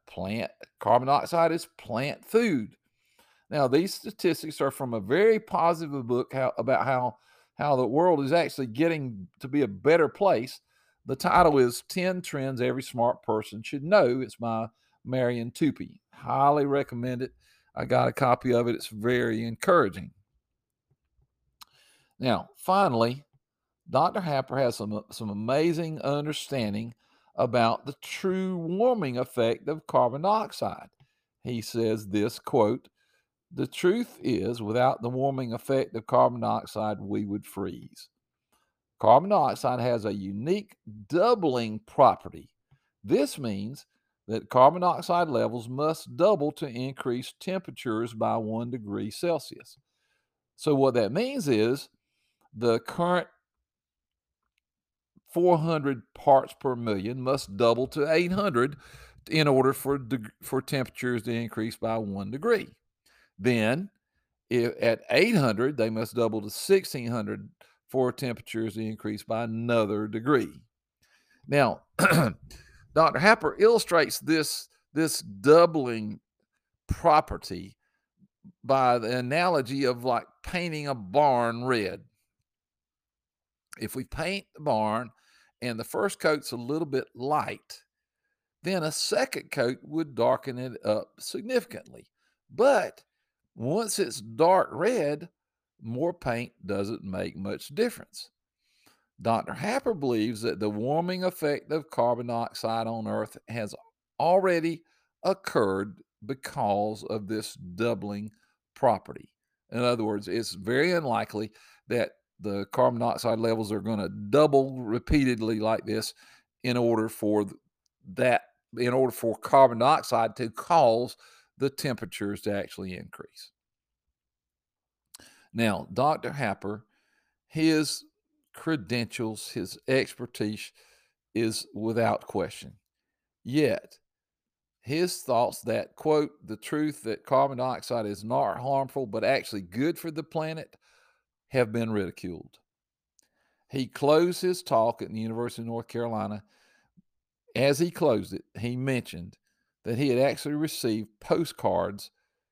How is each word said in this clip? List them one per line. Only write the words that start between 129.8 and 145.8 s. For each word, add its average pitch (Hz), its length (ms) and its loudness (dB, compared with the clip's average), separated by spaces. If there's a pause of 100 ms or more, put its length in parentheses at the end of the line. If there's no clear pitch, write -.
expertise 120 880 -4 (600)
is 113 380 -2
without 110 540 -2
question. - 460 -6 (720)
Yet, 131 540 -2 (800)
his 165 420 -2
thoughts 120 400 0
that, 110 340 -4
quote, 151 360 0 (120)
"the 110 120 -10
truth 151 480 -6
that 110 200 -6
carbon 135 340 2
dioxide 120 480 -4
is 101 180 -8
not 117 340 0
harmful 135 480 -4
but 107 180 -4
actually 113 380 0
good 127 360 -2
for 165 120 -8
the 156 140 -10
planet" 160 520 -8 (720)
have 120 240 2
been 113 200 -2
ridiculed. 90 640 -6 (1120)
He 135 160 -4
closed 160 560 2
his 180 200 -2
talk 113 400 0
at 95 100 -10
the 110 80 -8
University 113 420 -6
of 113 60 -10
North 117 180 -8